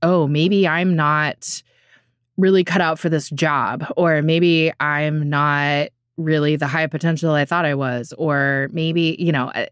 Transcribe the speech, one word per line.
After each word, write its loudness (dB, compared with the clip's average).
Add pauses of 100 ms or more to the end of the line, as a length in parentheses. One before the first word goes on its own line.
"Oh, 2
maybe 2
I'm 0
not -2 (760)
really 4
cut -2
out 0
for -2
this -2
job," -2 (100)
or, 2
"Maybe 2
I'm -2
not 0 (280)
really 0
the -2
high -2
potential -2
I 2
thought -2
I -2
was," -6
or, 0
"Maybe," -2
you 0
know, -2
uh, -6